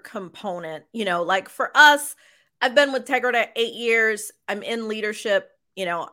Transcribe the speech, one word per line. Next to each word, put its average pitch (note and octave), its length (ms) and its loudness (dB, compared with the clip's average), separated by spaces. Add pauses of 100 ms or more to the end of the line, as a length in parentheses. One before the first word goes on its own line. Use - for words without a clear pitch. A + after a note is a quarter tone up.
component, F3 880 -10
you A3+ 120 -4
know, F3 180 0
like, F#3 260 0
for - 260 -4
us, D4 400 6 (460)
I've B3 140 0
been C#4 180 4
with B3+ 120 -4
Tegra A#3+ 500 0
eight A#3 180 -2
years. A3 580 0 (160)
I'm G#3 140 -6
in A3+ 260 -6
leadership. G#3+ 600 -2 (260)
You F#3+ 100 -6
know, E3+ 280 -4